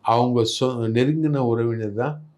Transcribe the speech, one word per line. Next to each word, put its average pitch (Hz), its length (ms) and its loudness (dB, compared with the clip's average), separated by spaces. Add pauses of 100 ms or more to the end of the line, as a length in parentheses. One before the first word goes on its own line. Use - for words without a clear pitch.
அவங்க 120 440 2
சொ-, 120 460 -2
நெருங்கின 147 460 2
உறவினர் 117 580 -2
தான் 135 220 -4 (220)